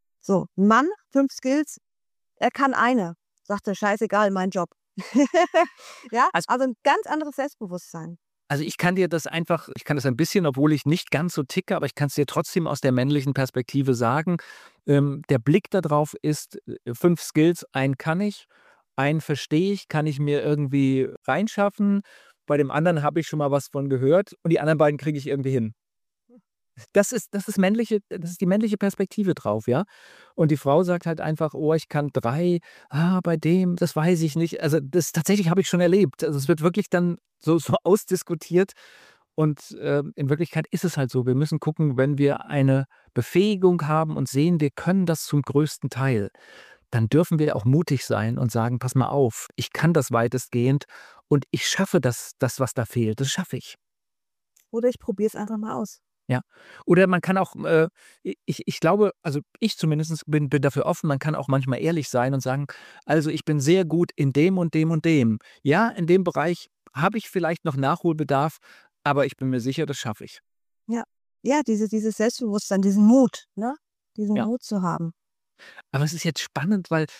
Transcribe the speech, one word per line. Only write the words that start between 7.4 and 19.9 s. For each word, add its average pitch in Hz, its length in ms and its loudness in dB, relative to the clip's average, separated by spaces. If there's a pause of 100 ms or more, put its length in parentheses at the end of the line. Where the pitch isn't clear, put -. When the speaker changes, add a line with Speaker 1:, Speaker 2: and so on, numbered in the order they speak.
Speaker 2:
Also 143 140 -2
ich - 140 -8
kann 180 180 2
dir 185 120 2
das 160 180 -2
einfach, 165 500 -4
ich - 80 -14
kann 147 140 -2
das 127 80 -2
ein 123 120 0
bisschen, 165 280 2
obwohl 143 280 2
ich 139 120 -2
nicht 151 260 0
ganz 165 220 -2
so 151 100 -2
ticke, 185 320 -4
aber 160 100 -4
ich 135 100 -6
kann's 143 200 -2
dir 147 120 2
trotzdem 160 400 -4
aus 143 140 -4
der 135 100 2
männlichen 135 420 0
Perspektive 131 640 0
sagen. 147 420 0 (480)
Ähm, 143 440 2
der 135 100 4
Blick 156 320 2
da 190 100 0
drauf 151 400 0
ist, - 460 -6
äh, 120 260 -10
fünf 175 280 2
Skills, 165 520 2
einen 135 240 0
kann 165 240 -4
ich, 208 240 -6 (500)
einen 147 260 0
verstehe 160 520 -2
ich, - 140 -10
kann 151 180 -2